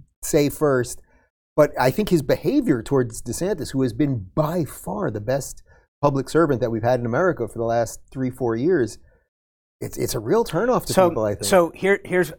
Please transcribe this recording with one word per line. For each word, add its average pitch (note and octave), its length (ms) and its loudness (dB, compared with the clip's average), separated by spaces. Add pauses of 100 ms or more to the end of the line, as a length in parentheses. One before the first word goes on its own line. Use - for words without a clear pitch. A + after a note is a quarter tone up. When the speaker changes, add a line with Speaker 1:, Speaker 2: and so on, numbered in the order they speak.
(240)
Speaker 1:
say C#3+ 260 4
first. C3+ 500 0 (560)
But D3 240 4
I B2+ 120 4
think G#3 180 -2
his E3 140 4
behavior E3 600 0
towards B2 380 0
DeSantis, D#3 500 -4
who C3+ 120 -2
has A#2+ 100 -2
been B2 420 -2
by D#3 300 0
far F#3 460 -6
the G#2+ 100 -6
best B2+ 400 -4 (400)
public C3+ 280 0
servant D3+ 320 4
that A#2 100 0
we've A2+ 120 -2
had B2 160 2
in A#2+ 60 -4
America B2 420 0
for A2 120 -14
the A#2 60 -2
last A2+ 340 -2 (120)
three, C3 200 -4
four A#2+ 240 -2
years, C3 420 2 (840)
it's, A#2 180 -8
it's B2+ 180 -4
a B2 40 -4
real E3+ 260 0
turnoff A3+ 400 0
to B2+ 80 -4
Speaker 2:
So, F#3 160 6
Speaker 1:
people, A2+ 160 -2
I G#2 100 0
think. - 100 -8
Speaker 2:
so E3+ 300 4
here, G3 300 2
here's, F3 320 0